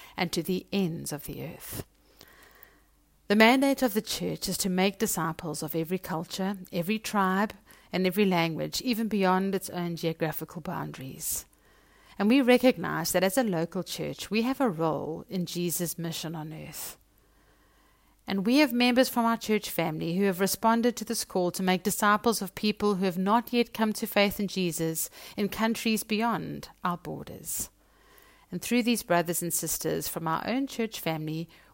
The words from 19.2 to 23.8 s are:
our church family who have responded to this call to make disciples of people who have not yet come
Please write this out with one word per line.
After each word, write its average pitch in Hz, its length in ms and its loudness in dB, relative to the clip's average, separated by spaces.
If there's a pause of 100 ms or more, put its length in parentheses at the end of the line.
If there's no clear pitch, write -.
our 226 120 2
church 214 340 0
family 165 460 -2
who 196 80 4
have 185 140 2
responded 226 580 2
to 214 80 -8
this - 200 -4
call 180 260 0
to 190 120 -4
make 185 180 4
disciples 208 580 2
of 190 140 -8
people 208 420 2
who 185 100 0
have 180 120 0
not 202 340 2
yet 240 220 2
come 214 200 0